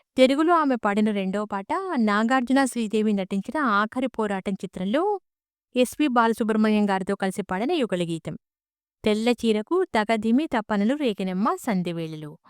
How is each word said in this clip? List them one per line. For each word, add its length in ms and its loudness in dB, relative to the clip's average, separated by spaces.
తెలుగులో 360 6
ఆమె 220 4
పాడిన 360 2
రెండో 340 -4
పాట 220 -6
నాగార్జున 680 2
శ్రీదేవి 480 -2
నటించిన 440 -4
ఆఖరి 500 0
పోరాటం 460 -4
చిత్రంలో 640 -2
ఎస్పి 320 2
బాలసుబ్రహ్మణ్యం 840 2
గారితో 260 -2
కలిసి 260 -4
పాడిన 300 -4
యుగళగీతం. 640 -2
తెల్ల 260 2
చీరకు 540 0
తగదిమి 640 0
తపనలు 500 -2
రేగినమ్మ 600 -2
సంధ్యవేళలో. 840 -6